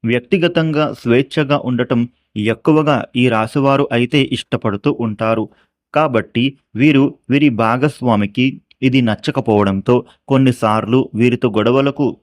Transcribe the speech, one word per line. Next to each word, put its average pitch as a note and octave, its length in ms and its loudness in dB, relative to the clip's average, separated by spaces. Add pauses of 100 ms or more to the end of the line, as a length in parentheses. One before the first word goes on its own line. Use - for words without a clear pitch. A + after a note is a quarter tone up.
(100)
వ్యక్తిగతంగా D#3+ 720 0 (160)
స్వేచ్ఛగా C3+ 580 0 (120)
ఉండటం B2 320 -2 (520)
ఎక్కువగా D3+ 440 0 (240)
ఈ - 20 2 (120)
రాశివారు C#3 480 0 (120)
అయితే B2 240 0 (160)
ఇష్టపడుతూ A2+ 540 -4 (160)
ఉంటారు. A2 380 -2 (520)
కాబట్టి B2 480 0 (360)
వీరు C#3 240 4 (280)
వీరి C#3+ 180 2 (140)
భాగస్వామికి B2 840 0 (400)
ఇది C3 220 2
నచ్చకపోవడంతో G#2 840 0 (360)
కొన్నిసార్లు A#2 680 2 (220)
వీరితో A#2+ 360 2
గొడవలకు C3+ 500 0 (160)